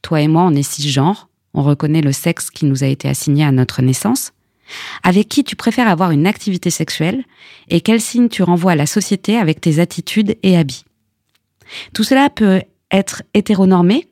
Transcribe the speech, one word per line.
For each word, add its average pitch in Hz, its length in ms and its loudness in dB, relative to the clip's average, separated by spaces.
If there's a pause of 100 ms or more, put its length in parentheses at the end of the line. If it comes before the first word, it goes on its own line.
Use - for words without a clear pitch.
Toi 160 200 0
et 151 60 2
moi, 160 140 4
on 175 120 2
est 143 80 0
cisgenre, 143 640 -2 (260)
on 143 80 -2
reconnaît 147 380 0
le 139 120 0
sexe - 380 -4
qui - 160 -4
nous 135 160 0
a 139 60 0
été 139 200 -4
assigné 143 360 0
à 143 80 2
notre 127 300 0
naissance. 131 500 -2 (720)
Avec 190 240 2
qui - 160 0
tu - 100 -10
préfères 233 340 0
avoir 180 220 2
une 151 160 2
activité 180 440 -2
sexuelle 170 540 -4 (440)
et 170 120 0
quels 226 200 2
signes 233 280 0
tu 196 140 -2
renvoies 180 300 2
à 160 40 2
la 147 100 0
société 202 500 -2
avec 160 240 0
tes 156 180 2
attitudes 202 640 -2
et 185 140 4
habits. 143 280 -2 (1120)
Tout 220 80 -4
cela 269 280 2
peut 190 320 2 (280)
être - 320 -2 (100)
hétéronormé, 190 800 2